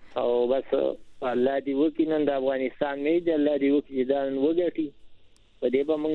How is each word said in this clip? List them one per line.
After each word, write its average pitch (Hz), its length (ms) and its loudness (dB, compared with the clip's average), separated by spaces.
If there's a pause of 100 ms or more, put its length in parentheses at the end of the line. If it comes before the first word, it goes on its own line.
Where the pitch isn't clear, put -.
(160)
او 120 120 0 (240)
بس 131 160 -2 (540)
الله 131 380 0
دې 135 200 -4
وکړي 156 280 2
نن 156 160 2
د 143 60 2
افغانستان 135 720 -2
میچ 165 220 2
دی، 170 80 0
الله 147 260 2
دې 139 160 2
وکړي 143 240 -2
چې 127 100 0
دا 139 200 0
نن 135 100 -4
وګټي. 165 500 0 (720)
په 127 80 -2
دې 135 180 2
به 156 100 2
موږ 156 180 -2